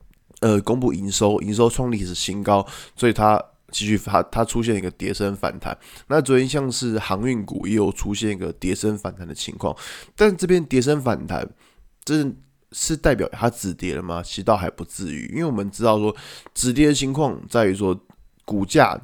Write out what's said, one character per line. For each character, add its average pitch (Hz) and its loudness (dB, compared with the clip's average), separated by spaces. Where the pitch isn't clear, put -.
呃， 107 4
公 117 0
布 127 2
营 98 -6
收， 104 2
营 101 -4
收 117 4
创 123 0
历 101 -2
史 90 -8
新 98 -6
高， 101 4
所 120 2
以 107 2
它 107 4
继 - -6
续 104 2
发， 95 2
它 113 -2
出 117 -2
现 113 0
一 98 -2
个 92 -4
跌 - -6
升 101 -2
反 - -6
弹。 - -8
那 151 4
昨 127 4
天 127 4
像 135 -2
是 117 -2
航 104 -4
运 120 -2
股 - -8
也 104 0
有 98 4
出 104 -4
现 107 -2
一 104 -4
个 90 -6
跌 92 -2
升 107 -2
反 98 -8
弹 92 -14
的 76 -12
情 - -10
况， 73 -4
但 208 4
这 - -2
边 175 4
跌 131 2
升 143 2
反 98 -2
弹， 82 -6
真 147 0
的 - -8
是 - -2
代 147 2
表 98 -2
它 110 2
止 98 -4
跌 87 -4
了 92 -6
吗？ 87 -6
其 - -12
实 101 -8
倒 110 4
还 92 -2
不 - -10
至 90 -10
于， 71 -8
因 127 -4
为 170 -2
我 156 0
们 101 -2
知 104 -4
道 110 6
说 104 0
止 123 0
跌 143 4
的 147 6
情 135 0
况 135 -2
在 113 4
于 95 4
说 98 0
股 101 -2
价 113 4